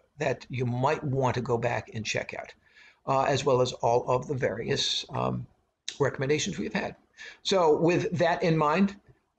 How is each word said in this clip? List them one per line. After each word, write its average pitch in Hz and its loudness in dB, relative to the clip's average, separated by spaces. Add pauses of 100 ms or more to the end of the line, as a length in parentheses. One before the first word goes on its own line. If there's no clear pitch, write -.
(180)
that - -4
you 127 -4
might 131 0
want 131 0
to 131 -2
go 117 0
back 120 -4
and 110 -6
check - -4
out, - -12 (520)
uh, 135 2
as 135 0
well 127 4
as 127 2
all 120 0
of 127 0
the 147 -4
various, 127 -2
um, 123 -2 (540)
recommendations 143 -2
we've - -6
had. - -6 (480)
So 165 4
with 165 2
that 170 2
in 160 2
mind, 156 2 (440)